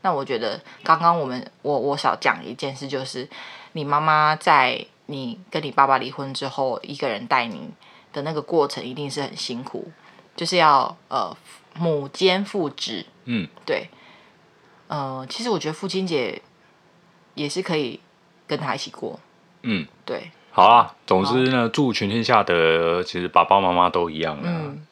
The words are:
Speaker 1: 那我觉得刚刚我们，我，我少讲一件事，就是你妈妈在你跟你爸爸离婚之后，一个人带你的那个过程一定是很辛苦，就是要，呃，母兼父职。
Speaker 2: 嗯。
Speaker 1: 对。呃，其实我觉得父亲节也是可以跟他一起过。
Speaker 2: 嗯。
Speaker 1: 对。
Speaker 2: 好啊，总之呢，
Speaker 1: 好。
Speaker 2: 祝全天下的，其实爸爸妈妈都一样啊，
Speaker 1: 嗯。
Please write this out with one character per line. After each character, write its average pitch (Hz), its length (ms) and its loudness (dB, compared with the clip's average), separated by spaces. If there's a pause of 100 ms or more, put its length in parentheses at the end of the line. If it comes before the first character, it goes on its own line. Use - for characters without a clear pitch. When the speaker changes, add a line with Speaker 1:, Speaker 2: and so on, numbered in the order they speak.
Speaker 1:
那 185 100 0
我 139 120 -2
觉 127 140 -2
得 107 220 -4 (240)
刚 160 120 6
刚 170 220 4
我 143 80 -2
们， 127 180 -6 (180)
我， 143 140 0
我 139 200 0
少 139 180 2
讲 113 300 0
一 110 100 -10
件 135 220 -8
事， 139 100 -10
就 131 180 -6
是 127 240 -10 (440)
你 156 100 -6
妈 151 160 0
妈 151 380 4
在 135 500 4 (200)
你 131 340 -8 (100)
跟 156 120 -2
你 139 100 -8
爸 139 160 6
爸 135 100 4
离 127 140 -4
婚 135 200 -8
之 135 140 -6
后， 131 380 -2
一 143 100 -12
个 139 140 -4
人 110 180 -6
带 123 200 0
你 76 220 -12 (440)
的 143 100 -6
那 156 100 -4
个 151 80 -2
过 147 280 2
程 - 160 -8
一 127 100 -10
定 143 160 -8
是 143 120 -6
很 - 140 -8
辛 123 280 -8
苦， - 260 -12 (460)
就 170 100 -6
是 185 100 0
要， 147 400 6 (120)
呃， 104 280 -4 (380)
母 156 320 -2
兼 185 380 2
父 175 260 -4
职。 104 340 -10 (200)
Speaker 2:
嗯。 107 240 -4 (160)
Speaker 1:
对。 - 240 -2 (1000)
呃， 131 400 -6
其 - 140 -10
实 240 80 -4
我 190 80 0
觉 147 100 -4
得 160 60 -4
父 190 140 -8
亲 190 180 -2
节 131 340 -2 (960)
也 143 140 -6
是 180 120 -4
可 175 160 -2
以 131 220 -4 (480)
跟 147 120 -2
他 131 160 -4
一 - 40 -6
起 - 120 -10
过。 - 280 -10 (440)
Speaker 2:
嗯。 98 240 -2 (180)
Speaker 1:
对。 120 260 -8 (200)
Speaker 2:
好 92 140 4
啊， 113 300 6 (120)
总 95 180 2
之 107 100 0 (160)
呢， 127 120 2
Speaker 1:
好。 113 60 0
Speaker 2:
祝 131 240 0
全 101 160 -2
天 113 160 -2
下 110 180 4
的， 82 640 2
其 - 160 -6
实 87 80 -4
爸 87 160 6
爸 98 160 6
妈 90 120 2
妈 90 180 4
都 87 180 0
一 78 120 -6
样 78 160 -2
啊， 73 80 -10
Speaker 1:
嗯。 151 460 -6